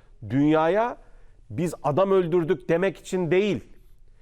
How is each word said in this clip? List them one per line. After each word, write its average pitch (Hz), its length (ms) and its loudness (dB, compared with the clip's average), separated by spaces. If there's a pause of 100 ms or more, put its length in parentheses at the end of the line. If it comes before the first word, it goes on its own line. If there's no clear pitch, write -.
(300)
dünyaya 156 680 2 (520)
biz 147 320 -4
adam 175 300 0
öldürdük 175 560 0
demek 170 280 0
için 185 340 -4
değil. 180 340 0 (580)